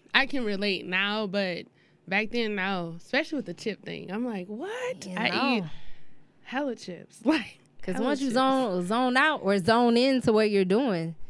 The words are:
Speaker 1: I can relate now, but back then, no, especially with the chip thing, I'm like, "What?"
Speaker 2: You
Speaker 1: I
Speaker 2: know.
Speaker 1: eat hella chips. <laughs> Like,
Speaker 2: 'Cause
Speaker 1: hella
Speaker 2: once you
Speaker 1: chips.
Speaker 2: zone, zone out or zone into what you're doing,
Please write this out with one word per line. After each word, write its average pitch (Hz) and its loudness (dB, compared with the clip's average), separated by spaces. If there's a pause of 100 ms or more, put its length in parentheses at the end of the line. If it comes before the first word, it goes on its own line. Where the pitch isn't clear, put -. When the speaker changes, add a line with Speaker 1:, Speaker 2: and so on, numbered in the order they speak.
(140)
Speaker 1:
I 254 6
can 254 -2
relate 202 -2
now, 202 0
but 190 -2 (420)
back 208 -2
then, 226 -2
no, 185 -2
especially 294 -4
with 254 -6
the 170 -8
chip - -8
thing, 170 -10
I'm 226 -4
like, 196 -6
"What?" 415 -8
Speaker 2:
You 185 -10
Speaker 1:
I 226 0
Speaker 2:
know. 240 0
Speaker 1:
eat 196 -2 (800)
hella 262 -4
chips. - -16
<laughs> - -4
Like, 285 0 (220)
Speaker 2:
'Cause 185 -4
Speaker 1:
hella 220 0
Speaker 2:
once 277 0
you 277 -2
Speaker 1:
chips. 226 0
Speaker 2:
zone, 254 2
zone 247 2
out 294 2
or 202 2
zone 233 4
into 254 4
what 214 6
you're 196 4
doing, 180 0 (140)